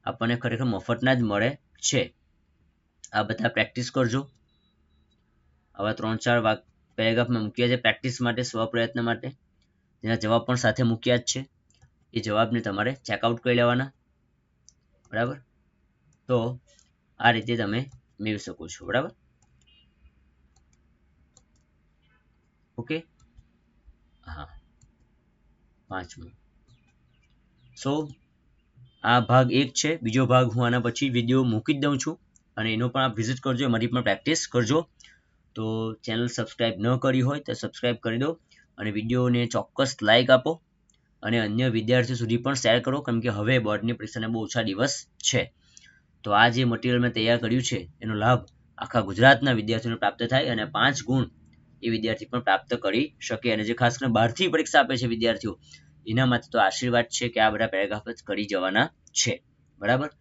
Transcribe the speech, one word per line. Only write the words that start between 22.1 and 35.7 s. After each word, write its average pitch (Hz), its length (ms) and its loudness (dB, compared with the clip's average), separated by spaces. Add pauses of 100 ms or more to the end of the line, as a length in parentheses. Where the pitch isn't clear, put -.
ઓકે? 156 280 -8 (1200)
હા. 76 220 -14 (1400)
પાંચમું. 87 440 -12 (1500)
So, 147 240 -2 (920)
આ 120 180 4
ભાગ 123 320 4
એક 135 200 2
છે. 156 240 -2
બીજો 123 300 0
ભાગ 123 260 4
હું 120 140 0
આના 120 140 2
પછી 120 300 -2
વીડિયો 123 340 2
મૂકી 113 300 0
જ 139 60 -4
દઉં 143 180 0
છું 156 220 -6 (360)
અને 110 180 -2
એનો 120 140 0
પણ 135 120 -2
આપ 123 160 0
વિઝિટ 117 240 -2
કરજો, 131 240 -2
એમાંથી 113 220 2
પણ 123 160 -2
પ્રેક્ટિસ 127 460 0
કરજો. 123 400 2 (680)
તો 110 400 -4